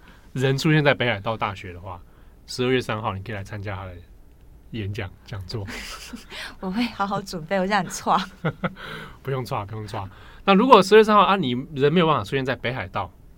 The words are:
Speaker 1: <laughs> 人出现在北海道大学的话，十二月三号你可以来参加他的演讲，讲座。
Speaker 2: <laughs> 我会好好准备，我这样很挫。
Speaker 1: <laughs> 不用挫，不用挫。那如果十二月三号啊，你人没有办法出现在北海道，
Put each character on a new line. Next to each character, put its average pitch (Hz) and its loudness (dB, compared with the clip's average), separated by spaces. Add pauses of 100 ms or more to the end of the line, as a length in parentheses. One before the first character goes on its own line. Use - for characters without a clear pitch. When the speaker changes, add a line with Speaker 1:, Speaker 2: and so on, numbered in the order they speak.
(120)
Speaker 1:
<laughs> - -20
人 135 0
出 151 2
现 151 4
在 139 6
北 123 -2
海 107 0
道 113 -4
大 104 -4
学 92 -14
的 87 -16
话， 90 -14 (460)
十 - -4
二 127 0
月 127 2
三 113 -4
号 107 -4
你 95 -8
可 110 -10
以 - -8
来 98 -8
参 104 -12
加 98 -8
他 95 -10
的 90 -14 (800)
演 101 -6
讲， 101 -8 (140)
讲 95 -10
座。 101 -8 (480)
Speaker 2:
<laughs> - -14
我 190 -6
会 214 -2
好 208 -4
好 202 -4
准 180 -10
备， 196 -2
我 185 0
这 196 -2
样 202 2
很 - -6
挫。 - 0 (520)
Speaker 1:
<laughs> - -16
不 - -8
用 131 -4
挫， 110 -6
不 101 -12
用 107 -10
挫。 104 -8 (360)
那 196 6
如 196 6
果 233 10
十 202 4
二 214 12
月 220 10
三 214 4
号 202 8
啊， 180 4
你 139 -2 (220)
人 143 2
没 180 4
有 160 4
办 151 4
法 107 -2
出 - -12
现 135 -2
在 131 -2
北 - -4
海 107 -6
道， 95 -6 (280)